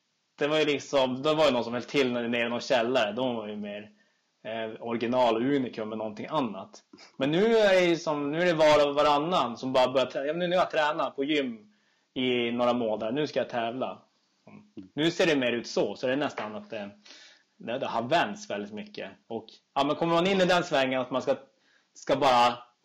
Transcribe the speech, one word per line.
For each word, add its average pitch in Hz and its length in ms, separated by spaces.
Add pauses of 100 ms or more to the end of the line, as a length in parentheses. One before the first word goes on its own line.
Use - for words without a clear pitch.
(380)
Det 143 100
var 156 120
ju 151 60
liksom, 131 560
då 151 120
var 156 120
det 139 60
någon 120 120
som 117 100
höll 120 100
till 135 300
nere 120 320
i 120 40
någon 120 120
källare. 120 500
De 123 240
var 110 120
ju 107 80
mer, 104 360 (520)
eh, 113 380
original 117 540
och 113 60
unikum 123 480
med 110 80
någonting 110 320
annat. 110 540 (340)
Men 139 140
nu 220 260
är 202 160
det 180 120
ju 170 100
som, 147 360
nu 160 100
är 180 40
det 180 80
var 151 360
och 143 60
varannan 147 640
som 131 160
bara 127 180
börjar 131 140
trä-, 139 200
"Ja, 147 80
men 170 60
nu, 180 80
nu 175 80
har 180 80
jag 170 80
tränat 151 440
på 139 80
gym 135 500 (400)
i 123 380
några 120 220
månader. 110 380
Nu 143 160
ska 135 120
jag 117 100
tävla." 117 520 (920)
Nu 160 180
ser 185 160
det 156 80
mer 127 160
ut 117 160
så. 113 280
Så 131 120
det 127 60
är 135 40
nästan 113 380
att 104 140
det, 104 200 (680)
det, 120 220
det 131 80
har 117 160
vänts 123 460
väldigt 104 240
mycket. 101 380 (160)
Och, 113 180 (280)
ja, 139 100
men 147 120
kommer 170 180
man 170 140
in 190 140
i 180 40
den 175 180
svängen 131 380
att 123 100
man 127 100
ska, 131 140 (580)
ska - 220
bara 123 420 (280)